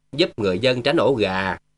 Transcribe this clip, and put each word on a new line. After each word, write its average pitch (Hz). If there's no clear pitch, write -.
giúp 175
người 95
dân 127
tránh 143
ổ 135
gà. 95